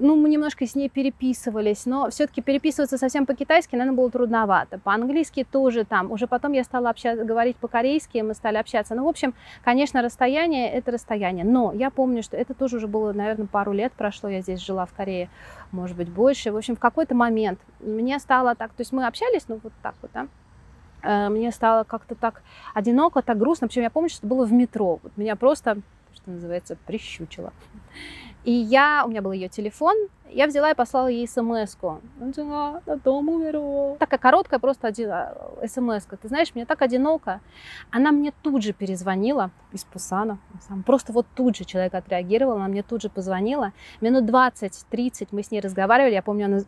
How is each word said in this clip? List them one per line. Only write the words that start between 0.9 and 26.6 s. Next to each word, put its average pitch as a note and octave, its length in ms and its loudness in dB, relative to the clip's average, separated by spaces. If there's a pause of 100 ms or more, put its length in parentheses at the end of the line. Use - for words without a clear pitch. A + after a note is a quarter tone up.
но B3+ 240 0
все-таки C#4+ 320 -2
переписываться C#4 560 0
совсем C4 300 0
по-китайски, C#4+ 500 2
наверное, B3+ 200 2
было B3 140 4
трудновато. A3 680 2
По-английски B3+ 680 0
тоже B3 400 2
там. G3 260 0
Уже A3+ 160 -4
потом B3 260 0
я B3+ 120 2
стала B3 240 -2
обща-, A#3 380 -2
говорить A#3 300 2
по-корейски, B3 680 -2
мы G#3+ 100 -2
стали G#3 240 -2
общаться. A3+ 380 -2
Ну, C4 100 -2
в D#4+ 40 2
общем, C#4+ 260 -2 (300)
конечно, B3+ 360 2
расстояние — C4 720 0
это B3 200 -4
расстояние. F#3 520 -4
Но A#3 300 2
я C4 160 -2
помню, B3+ 320 0
что - 160 -8
это B3 160 -4
тоже B3 220 -4
уже A3 100 -6
было, G#3 260 -2
наверное, G#3 340 -2
пару G3+ 260 -2
лет G#3+ 260 -2
прошло, G3+ 320 -6
я F#3+ 100 -4
здесь F#3 200 -6
жила F#3 260 -4
в - 80 -18
Корее, F#3 340 -6 (440)
может F3+ 240 -8
быть, F3 120 -6
больше. A3 440 2
В G#3+ 40 -4
общем, A3 200 -4
в - 20 -12
какой-то C4 360 0
момент A3 440 2 (220)
мне A#3 380 -4
стало B3+ 360 2
так, A3+ 180 -10
то - 80 -12
есть A#3 120 -8
мы C4 140 -2
общались, G#4+ 420 -2
ну, A3 140 -8
вот A3 100 -16 (100)
так - 180 -10
вот, - 140 -16
да, C4+ 120 -8 (760)
э, G3+ 260 2
мне A3+ 240 0
стало A3+ 320 2
как-то - 300 -10
так - 280 -6 (320)
одиноко, B3 480 4
так A3+ 160 0
грустно. C4 300 2
Причем B3 140 -2
я A#3 80 0
помню, E4 180 0
что - 180 -10
это A#3 80 0
было B3+ 120 2
в G#3 60 2
метро. A3 500 2
Вот - 140 -16
меня G#3 200 -4
просто, B3 400 2 (380)
что - 160 -18
называется, F3 460 -8 (100)